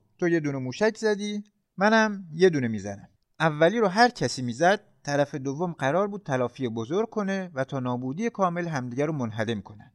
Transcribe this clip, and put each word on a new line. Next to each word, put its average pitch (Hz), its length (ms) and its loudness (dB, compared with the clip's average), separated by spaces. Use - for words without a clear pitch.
تو 175 100 2
یه 170 120 2
دونه 143 180 -4
موشک 165 380 0
زدی، 208 480 -2
منم 208 560 2
یه 175 180 6
دونه 135 180 0
می‌زنم.» 101 400 -8
اولی 160 380 4
رو 214 100 4
هر 220 200 6
کسی 135 340 -4
می‌زد، 156 380 2
طرف 143 320 0
دوم 147 380 -4
قرار 160 360 0
بود 202 140 -10
تلافی 127 460 -2
بزرگ 117 420 -2
کنه 190 440 -4
و 131 100 -2
تا 135 160 -6
نابودی 131 500 -4
کامل 175 380 -2
همدیگه 131 380 -2
رو 160 60 -2
منهدم 113 480 -2
کنن. - 340 -18